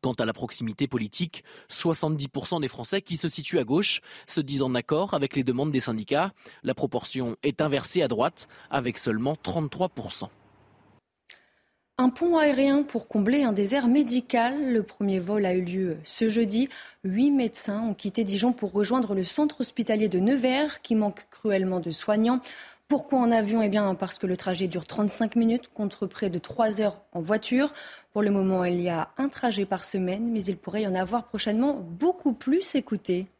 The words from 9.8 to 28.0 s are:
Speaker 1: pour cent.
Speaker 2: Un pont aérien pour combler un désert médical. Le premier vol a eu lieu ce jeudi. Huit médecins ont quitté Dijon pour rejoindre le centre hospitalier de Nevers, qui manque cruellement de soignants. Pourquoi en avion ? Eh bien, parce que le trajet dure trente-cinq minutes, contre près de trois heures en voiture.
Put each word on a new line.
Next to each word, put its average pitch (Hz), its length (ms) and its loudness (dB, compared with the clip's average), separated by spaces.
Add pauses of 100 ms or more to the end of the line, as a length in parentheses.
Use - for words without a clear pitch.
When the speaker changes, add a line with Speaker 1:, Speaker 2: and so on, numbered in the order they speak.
Speaker 1:
pour 104 220 -10
cent. - 180 -6 (1700)
Speaker 2:
Un 254 120 6
pont 330 280 2
aérien 277 460 4
pour 240 240 -4
combler 226 360 4
un 226 100 2
désert 214 340 2
médical. 254 840 2
Le 220 100 2
premier 196 340 -2
vol 202 280 0
a 180 80 2
eu 185 80 2
lieu 180 420 -2
ce - 240 -2
jeudi. 220 400 2 (380)
Huit 226 260 4
médecins 226 520 0
ont 220 100 -2
quitté 202 320 -2
Dijon 202 260 2
pour 214 220 -4
rejoindre 208 420 2
le 190 80 0
centre 294 380 0
hospitalier 220 480 0
de 180 100 2
Nevers, 254 640 2
qui - 120 -2
manque 208 380 0
cruellement 190 480 0
de 165 120 -6
soignants. 220 500 2 (480)
Pourquoi 285 300 2
en 233 120 4
avion ? 220 300 2
Eh 214 80 2
bien, 196 260 2
parce 185 220 -4
que 196 100 -4
le 180 80 0
trajet 185 320 -2
dure 170 180 -4
trente-cinq 214 520 0
minutes, 233 360 2
contre 208 320 -4
près 190 240 -4
de 175 80 -4
trois 220 440 0
heures 202 180 0 (140)
en 170 80 -6
voiture. 226 500 0 (400)